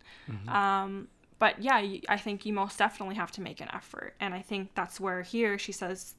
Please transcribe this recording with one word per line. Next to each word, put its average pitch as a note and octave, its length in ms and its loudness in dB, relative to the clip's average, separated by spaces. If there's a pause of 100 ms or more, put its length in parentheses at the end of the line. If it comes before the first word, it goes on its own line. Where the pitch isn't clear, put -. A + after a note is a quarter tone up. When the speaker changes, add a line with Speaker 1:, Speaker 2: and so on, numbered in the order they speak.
(300)
Speaker 1:
Mm-hmm. G#2+ 200 -8
Speaker 2:
Um, G3 580 2 (320)
but G#3 220 6
yeah, B3 180 6
you, G3 280 -4
I G#3 100 4
think G3+ 280 -4
you G#3 80 -2
most G3+ 240 0
definitely G3+ 380 2
have F3+ 180 -4
to - 80 -8
make - 200 -10
an - 120 -10
effort. - 460 -10
And G3 140 -2
I F#3 80 -6
think G3 340 -4
that's F3+ 240 -2
where F#3 240 0
here G#3+ 340 2
she G3+ 140 -6
says F#3 480 -6